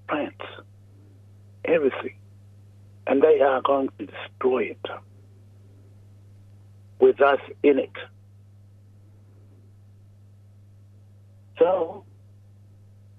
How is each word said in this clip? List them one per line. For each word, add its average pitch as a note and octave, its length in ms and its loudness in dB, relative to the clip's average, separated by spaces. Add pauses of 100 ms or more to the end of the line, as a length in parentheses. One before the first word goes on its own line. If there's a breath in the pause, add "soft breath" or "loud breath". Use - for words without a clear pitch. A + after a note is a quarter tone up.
plants, - 380 -6 (1200)
everything. D#3 500 0 (920)
And C3+ 140 2
they D3+ 200 4
are C3+ 200 0
going C#3 280 -2 (100)
to D3+ 60 -10
destroy - 580 -4
it - 220 -10 (2250)
with C3 220 6
us C#3 180 4 (220)
in C#3+ 180 6
it. - 120 -6 (3750)
So, F3+ 480 -2 (1120)